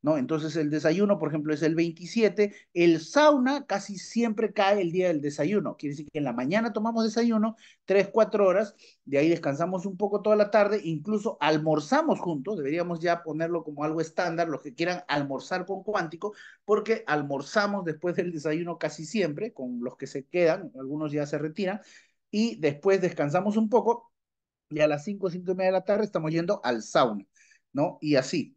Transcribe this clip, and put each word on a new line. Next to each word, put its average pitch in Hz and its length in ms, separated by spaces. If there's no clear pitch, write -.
¿no? 151 120
Entonces 151 360
el 151 160
desayuno, 165 480
por 151 120
ejemplo, 151 220
es 147 100
el 160 120
veintisiete, 180 800
el 170 260
sauna 277 680
casi 196 320
siempre 220 540
cae 202 280
el 170 120
día 180 160
del 156 120
desayuno, 147 560
quiere 143 180
decir 147 180
que 156 60
en 147 60
la 127 80
mañana 185 400
tomamos 226 300
desayuno, 220 540
tres, 196 260
cuatro 214 340
horas, 185 300
de 139 140
ahí 156 100
descansamos 170 560
un 190 120
poco 202 260
toda 214 140
la 208 160
tarde, 208 320
incluso 202 560
almorzamos 156 800
juntos, 175 360
deberíamos 165 440
ya 170 240
ponerlo 160 400
como 147 180
algo 156 180
estándar, 165 480
los 143 120
que 135 140
quieran 175 340
almorzar 143 580
con 190 160
Cuántico, 185 520
porque 214 440
almorzamos 151 760
después 165 300
del 180 160
desayuno 165 480
casi 156 280
siempre, 190 460
con 123 300
los 123 140
que 139 100
se 135 200
quedan, 175 520
algunos 147 320
ya 147 160
se 151 100
retiran, 156 440
y 220 300
después 160 400
descansamos 180 560
un 220 120
poco, 226 440
y 147 80
a 151 80
las 147 160
cinco, 196 280
cinco 180 200
y 185 60
media 185 160
de 190 60
la 185 60
tarde 202 200
estamos 160 260
yendo 170 320
al 113 220
sauna, 113 420
¿no? - 280
Y 147 140
así. 139 420